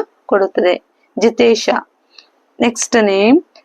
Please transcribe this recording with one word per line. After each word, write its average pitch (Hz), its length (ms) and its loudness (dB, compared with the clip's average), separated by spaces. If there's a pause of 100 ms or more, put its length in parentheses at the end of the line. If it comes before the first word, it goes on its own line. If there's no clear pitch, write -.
(260)
ಕೊಡುತ್ತದೆ 190 560 -2 (380)
ಜಿತೇಶ. 226 500 0 (920)
ನೆಕ್ಸ್ಟ್ 233 440 -2
ನೇಮ್ 208 380 2 (240)